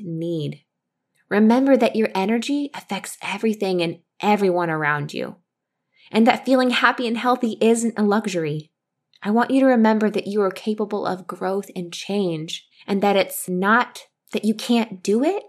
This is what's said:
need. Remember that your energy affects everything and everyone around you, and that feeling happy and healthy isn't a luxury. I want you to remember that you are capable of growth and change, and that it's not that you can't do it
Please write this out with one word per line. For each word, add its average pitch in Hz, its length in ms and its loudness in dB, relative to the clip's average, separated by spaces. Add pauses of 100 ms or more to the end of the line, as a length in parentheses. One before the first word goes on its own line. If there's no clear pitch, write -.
need. 165 600 -6 (680)
Remember 233 460 6
that 226 180 2
your 220 180 0
energy 233 600 -2
affects - 480 -10
everything 196 600 -2
and 165 180 -4 (200)
everyone 185 500 2
around 147 440 -2
you, - 240 -8 (760)
and 226 160 4
that 220 180 2
feeling 254 260 2
happy 240 360 2
and 233 100 -4
healthy 240 440 -2
isn't 226 360 2
a 214 60 0
luxury. 180 680 -2 (540)
I 202 80 -4
want 233 180 2
you 262 120 4
to 269 40 6
remember 220 440 4
that 196 180 -4
you 208 140 0
are 190 100 2
capable 208 540 -4
of 185 220 -6
growth 190 460 -6
and 175 200 -10
change, 175 760 -6 (180)
and 202 160 -2
that 202 140 2
it's - 320 -2
not 196 600 0 (260)
that 214 100 -4
you 214 100 2
can't 220 480 -2
do 220 220 0
it 392 260 0